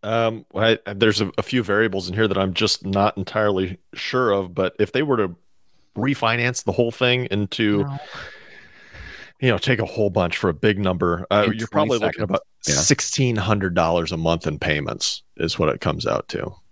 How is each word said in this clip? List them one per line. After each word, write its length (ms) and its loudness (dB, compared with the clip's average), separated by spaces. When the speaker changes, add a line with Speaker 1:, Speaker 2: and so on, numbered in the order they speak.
Speaker 1:
Um, 420 0
I, 240 4
there's 280 4
a, 160 -2
a 40 0
few 200 -2
variables 460 0
in 60 -6
here 140 2
that 80 0
I'm 160 2
just 320 0
not 320 2
entirely 640 -2
sure 380 0
of, 220 -2
but 240 -2
if 140 0
they 100 0
were 140 0
to 200 -2
refinance 680 0
the 80 0
whole 180 2
thing 400 2
into, 540 0
Speaker 2:
No. 140 -8
Speaker 1:
you 80 2
know, 100 4
take 200 2
a 80 0
whole 240 0
bunch 260 0
for 140 0
a 40 0
big 240 2
number, 520 0
uh, 160 4
Speaker 3:
In 120 0
Speaker 1:
you're 80 -4
Speaker 3:
twenty 40 -12
Speaker 1:
probably 280 2
looking 220 0
Speaker 3:
seconds. 40 -2
Speaker 1:
about 160 0
Speaker 3:
Yeah. 80 2
Speaker 1:
sixteen 600 0
hundred 380 0
dollars 380 2
a 40 -4
month 320 0
in 100 -4
payments 640 -4
is 200 -4
what 120 2
it 120 -2
comes 280 -2
out 220 -2
to. 220 -6